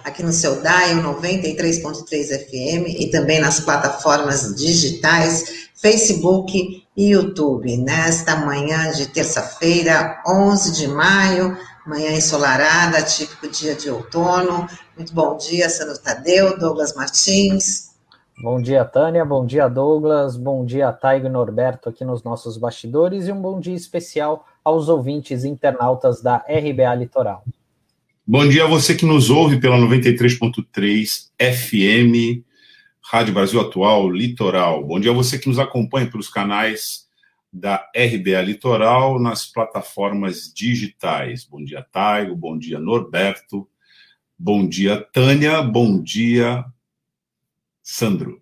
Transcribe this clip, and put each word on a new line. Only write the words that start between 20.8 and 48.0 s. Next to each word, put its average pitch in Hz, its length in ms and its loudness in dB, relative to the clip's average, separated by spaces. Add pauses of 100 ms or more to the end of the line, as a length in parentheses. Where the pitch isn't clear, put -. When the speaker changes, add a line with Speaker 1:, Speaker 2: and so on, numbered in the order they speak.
Speaker 2:
Taigo 135 360 0
e - 20 -2
Norberto 123 600 -2
aqui 113 160 -10
nos 123 180 -6
nossos 117 340 -8
bastidores. 151 680 -2
E 202 40 -4
um 196 100 -6
bom 190 180 -6
dia 175 160 -6
especial 156 720 -6 (160)
aos 156 260 2
ouvintes 139 540 -2
internautas 127 760 0
da 123 260 0
R 151 260 -2
B 127 100 2
A 123 100 2
Litoral. 120 500 -2 (840)
Speaker 3:
Bom 139 220 4
dia 147 160 6
a 160 40 4
você 160 280 4
que 170 100 0
nos 147 260 6
ouve 147 280 6
pela 123 180 4
noventa 123 300 4
e 120 80 4
três 123 200 0
ponto 117 280 -4
três 104 720 -2
F 120 460 0
M, 117 600 4 (580)
Rádio 113 320 0
Brasil 101 260 2
Atual, 98 500 2
Litoral. 92 760 -2
Bom 82 160 -4
dia 113 120 2
a 120 40 2
você 127 220 0
que 135 120 -4
nos 123 100 0
acompanha 123 500 -2
pelos 104 200 -10
canais 107 800 -4 (440)
da 95 420 -6
R 117 240 0
B 92 180 0
A 92 60 2
Litoral 120 800 0
nas 117 260 -2
plataformas 101 1080 -6
digitais. 95 920 -6
Bom 73 200 -18
dia, 69 280 -14
Taigo. 101 440 -2
Bom 80 220 -8
dia, 78 220 -8
Norberto. 98 880 -4 (720)
Bom 98 300 0
dia, 98 440 -2
Tânia. 147 520 2
Bom 110 380 2
dia, 120 600 0 (1160)
Sandro. - 600 -4